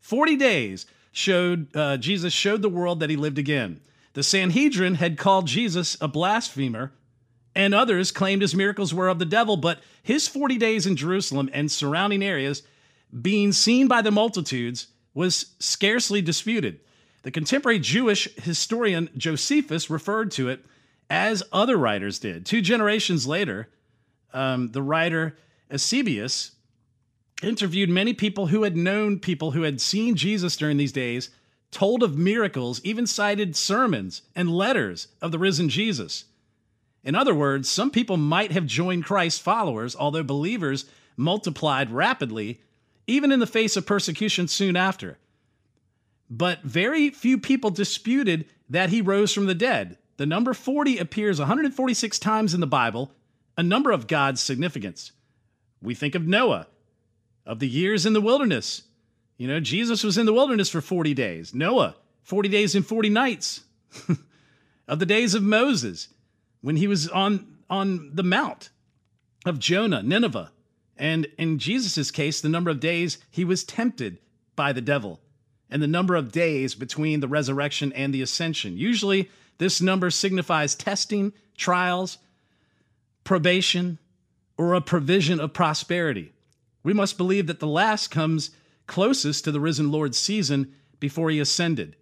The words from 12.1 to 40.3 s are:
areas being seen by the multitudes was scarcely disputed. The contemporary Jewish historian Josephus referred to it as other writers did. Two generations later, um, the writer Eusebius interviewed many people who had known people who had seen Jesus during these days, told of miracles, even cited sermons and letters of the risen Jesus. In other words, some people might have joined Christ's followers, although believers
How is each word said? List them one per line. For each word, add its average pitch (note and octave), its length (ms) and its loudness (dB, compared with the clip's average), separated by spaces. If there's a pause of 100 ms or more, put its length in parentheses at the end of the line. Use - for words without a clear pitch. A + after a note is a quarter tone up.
areas C#3+ 400 -2 (580)
being G3+ 320 2
seen B3+ 340 4
by A#3+ 140 6
the G#3+ 100 2
multitudes D#3 760 0 (260)
was F3 460 -2
scarcely G#3 640 0
disputed. E3 580 -2 (420)
The B2+ 100 -10
contemporary A#3 480 0
Jewish G3+ 560 2
historian F3 800 -2
Josephus E3 760 -2
referred G3+ 420 -2
to B2+ 160 -2
it C3 160 -6 (460)
as F#3+ 320 0 (100)
other A3 240 4
writers G#2 440 0
did. F2+ 260 -10
Two A3+ 160 0
generations G#3 640 2
later, C3+ 420 -2 (640)
um, C3 380 -2
the C3+ 120 -4
writer D#3+ 540 0 (320)
Eusebius C#3 840 -2 (920)
interviewed G3 480 0
many G3 240 2
people G3 320 -2
who G#3 160 2
had F#3+ 140 0
known G3+ 420 0
people D#3+ 320 -4
who E3 120 -2
had C#3+ 180 -2
seen A3 340 0
Jesus F3+ 420 -2
during D3+ 200 0
these C#3+ 160 0
days, B2 380 -4 (420)
told A3+ 320 2
of D3+ 120 0
miracles, E3+ 680 0
even A3 240 -2
cited G#3 480 0
sermons F#3+ 680 0 (140)
and F3+ 120 0
letters E3+ 600 0 (120)
of E3 120 -4
the E3 80 -4
risen F#3 280 2
Jesus. C#3+ 580 -2 (760)
In C#3 140 -2
other A3+ 180 4
words, C#3 340 0
some A#3+ 220 0
people G#3 260 0
might E3+ 360 0
have E3+ 140 0
joined E3+ 380 -2
Christ's F3 360 0
followers, C#3+ 560 -2
although D3 260 -2
believers C#3+ 600 -2 (320)